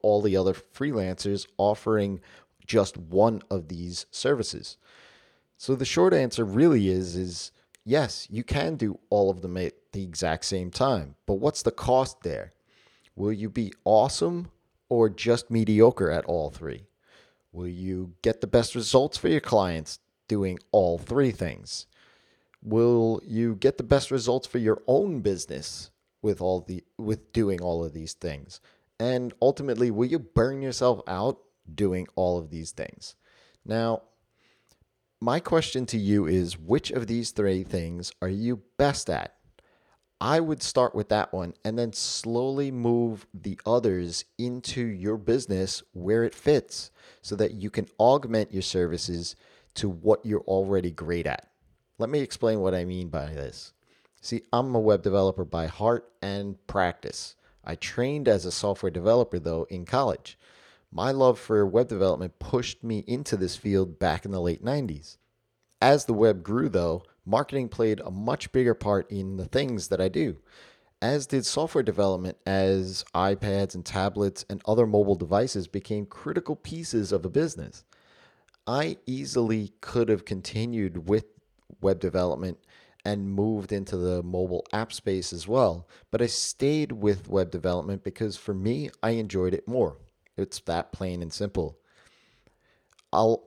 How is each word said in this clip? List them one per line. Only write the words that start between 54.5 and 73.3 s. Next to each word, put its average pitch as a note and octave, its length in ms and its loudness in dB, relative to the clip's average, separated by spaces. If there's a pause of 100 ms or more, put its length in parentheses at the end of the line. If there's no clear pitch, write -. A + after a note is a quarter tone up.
I'm B2+ 220 0
a A#2 40 4
web G#2+ 220 4
developer F#2+ 420 2
by E2 220 -4
heart A2 420 0 (140)
and G2+ 340 -6 (120)
practice. - 680 -4 (280)
I - 100 -8
trained C3 540 -4
as G2 180 4
a F2+ 60 -4
software G2 400 -2
developer, G2+ 480 2
though, E2 300 -2
in F2+ 160 -10
college. B2+ 520 -2 (540)
My A2 180 -2
love C3 300 4
for G#2+ 260 4
web A2+ 220 4
development F#2 500 0
pushed - 460 -4
me A2 240 -4
into B2+ 280 -4
this F#2 200 -2
field F#2+ 420 0
back E2+ 280 0
in G2+ 60 -6
the F#2 100 -4
late F2 220 -2
nineties. G#2+ 540 -6 (640)
As C3+ 240 6
the A#2 80 0
web G#2 300 4
grew, B2 260 0
though, F2 320 0 (240)
marketing B2+ 420 0
played A2 320 0
a - 120 -10
much A2 400 -4
bigger A#2+ 240 4
part G2+ 340 0
in F#2+ 280 -6
the F#2 80 -6
things B2 420 -2
that F2 120 0
I F#2 80 2
do, F#2+ 300 0 (640)
as C3+ 240 0
did C3 220 -2
software D#3 360 0
development F#2+ 640 0
as F#2+ 600 0 (100)
iPads G2 580 0